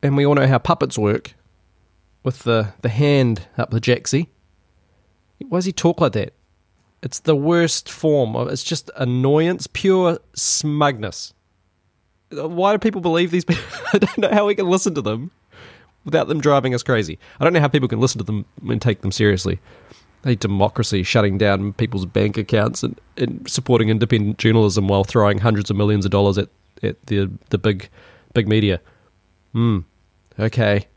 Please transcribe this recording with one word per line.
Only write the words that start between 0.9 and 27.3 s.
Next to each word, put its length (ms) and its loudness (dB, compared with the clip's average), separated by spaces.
work 360 -2
with 160 -4
the, 420 0
the 80 0
hand 580 2
up 120 -2
the 100 0
jacksie. 480 0
Why 120 -2
does 60 -4
he 60 -4
talk 300 0
like 100 2
that? 220 -4
It's 180 -10
the 180 0
worst 520 0
form 460 0
of, 140 -4
it's 140 -6
just 340 -8
annoyance, 720 0
pure 520 0
smugness. 960 -4
Why 420 -2
do 60 0
people 200 -2
believe 320 0
these 140 -2
people? 180 -2
<laughs> 160 -8
I 60 6
don't 180 0
know 120 0
how 160 2
we 100 0
can 140 -2
listen 260 0
to 60 -4
them 300 -6
without 240 0
them 140 -2
driving 320 2
us 100 -2
crazy. 340 -2
I 60 0
don't 80 2
know 80 4
how 80 2
people 180 2
can 140 -2
listen 160 0
to 80 -6
them 200 -4
and 140 -2
take 200 0
them 120 -4
seriously. 460 0
Hey, 100 2
democracy, 680 0
shutting 340 0
down 340 0
people's 340 -4
bank 320 -2
accounts 460 -2
and, 160 -6
and 340 -6
supporting 380 0
independent 500 0
journalism 520 2
while 160 2
throwing 320 2
hundreds 320 0
of 80 -2
millions 260 2
of 80 -2
dollars 260 2
at, 120 -2
at 220 -4
the, 260 -2